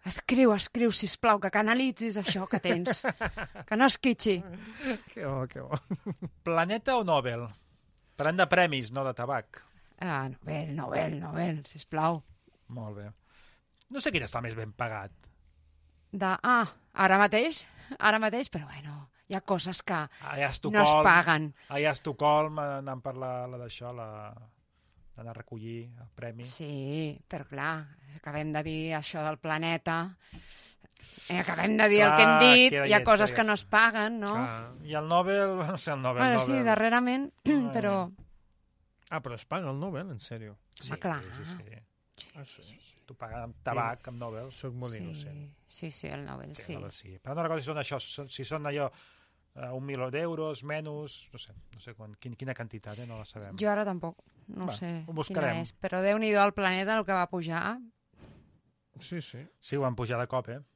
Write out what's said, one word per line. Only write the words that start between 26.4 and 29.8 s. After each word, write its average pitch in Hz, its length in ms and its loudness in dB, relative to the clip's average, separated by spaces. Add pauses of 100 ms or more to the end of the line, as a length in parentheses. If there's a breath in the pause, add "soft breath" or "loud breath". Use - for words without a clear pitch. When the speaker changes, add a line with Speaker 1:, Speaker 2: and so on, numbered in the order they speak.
Speaker 1:
Sí, 147 680 -6 (120)
però 143 200 -10
clar, 143 260 -4 (420)
acabem 151 380 -6
de 151 100 -2
dir 156 160 -4 (160)
això 151 300 -6
del 156 140 -2
planeta. 165 580 -2 (1300 loud breath)